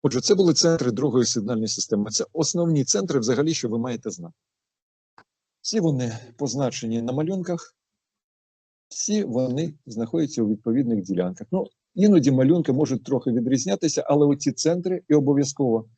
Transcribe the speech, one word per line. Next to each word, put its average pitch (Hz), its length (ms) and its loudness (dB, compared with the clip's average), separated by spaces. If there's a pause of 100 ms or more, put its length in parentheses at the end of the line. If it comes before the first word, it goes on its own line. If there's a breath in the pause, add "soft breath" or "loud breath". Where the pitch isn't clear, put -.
Отже, 127 140 0
це 202 140 4
були 180 200 4
центри 165 360 2
другої 120 360 2
сигнальної 110 420 -2
системи. 104 420 -2
Це - 220 -4
основні 165 520 0
центри 170 360 0
взагалі, 131 340 0
що 123 140 -6
ви 113 100 -2
маєте 117 320 -6
знати. 85 240 -16 (1300)
Всі 214 200 -2
вони 127 380 0 (180)
позначені 117 680 -4
на 123 100 -4
малюнках, 175 640 -6 (1120)
всі 208 360 -4
вони 127 500 -2 (120)
знаходяться 120 560 -4
у 104 60 2
відповідних 113 540 0
ділянках. 90 480 -4
Ну, 185 160 -2 (280)
іноді 180 360 6
малюнки 135 420 4
можуть 131 320 0
трохи 135 280 -2
відрізнятися, 135 760 0
але 147 200 4
оці 143 260 0
центри 175 560 -2
і 147 60 4
обов'язково 139 840 2